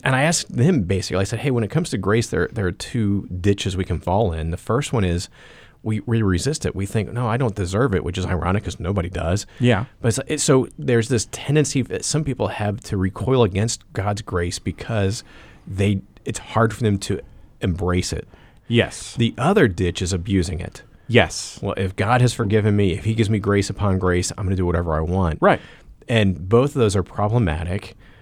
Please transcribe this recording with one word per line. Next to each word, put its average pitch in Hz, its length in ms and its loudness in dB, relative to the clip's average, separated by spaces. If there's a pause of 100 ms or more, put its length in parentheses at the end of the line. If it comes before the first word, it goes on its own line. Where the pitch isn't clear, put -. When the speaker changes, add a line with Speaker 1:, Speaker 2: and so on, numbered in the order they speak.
Speaker 1:
and 131 100 2
I 131 80 2
asked - 320 -2
him 131 300 4
basically, 92 360 -2
I 98 40 0
said, 113 160 -6
"Hey, 143 120 -2
when 120 120 0
it 98 60 -4
comes 165 200 -2
to 117 80 -2
grace, 95 300 2
there, 87 240 0
there 107 140 -2
are 87 60 -2
two 101 560 -2 (120)
ditches 101 360 0
we 92 80 -2
can 82 160 -4
fall 92 320 0
in. 80 180 -4
The 85 60 -4
first - 360 -2
one 113 120 2
is 87 240 -2 (560)
we, 110 160 -2
we 113 220 0
resist 95 440 0
it. - 100 -4
We 98 100 -4
think, - 260 -4
'No, 120 160 -4
I 110 80 0
don't 123 180 0
deserve 101 400 0
it,' 85 100 2
which 90 140 -4
is 90 80 -2
ironic 92 380 0
'cause - 160 -8
nobody 90 280 -2
does." 85 380 -2 (140)
Speaker 2:
Yeah. 120 240 2 (160)
Speaker 1:
But 123 80 0
it's, 110 180 0
it's, 147 160 -2
so 131 260 4 (100)
there's 120 300 2
this 120 240 0
tendency 143 500 0
that - 220 -6
some 156 200 -2
people 120 240 -2
have 104 340 -4
to - 140 -6
recoil 101 480 2
against 101 480 -2
God's 104 300 -4
grace 87 380 -2
because 101 640 -2 (440)
they, 98 340 0 (240)
it's - 160 -6
hard 113 340 0
for - 80 -6
them 104 180 2
to - 200 -4 (400)
embrace 90 520 0
it. - 140 -8 (400)
Speaker 2:
Yes. - 500 0
Speaker 1:
The 117 220 0
other 151 300 4
ditch 87 340 -2
is 90 100 -2
abusing 90 480 0
it. - 220 -12 (240)
Speaker 2:
Yes. - 560 2
Speaker 1:
"Well, 101 140 -4
if 95 200 -2
God 117 240 2
has 123 140 4
forgiven 107 420 2
me, 101 180 4
if - 100 -6
he 113 100 0
gives 107 160 2
me 110 80 2
grace 101 320 2
upon 98 280 0
grace, 90 380 2
I'm 101 80 -6
gonna 92 120 0
do 90 100 0
whatever 85 300 0
I 78 40 0
want." 85 400 0
Speaker 2:
Right. 202 200 4 (480)
Speaker 1:
And 98 400 2
both 123 220 4
of 139 100 -2
those 104 160 4
are 92 80 2
problematic. 98 880 -2 (280)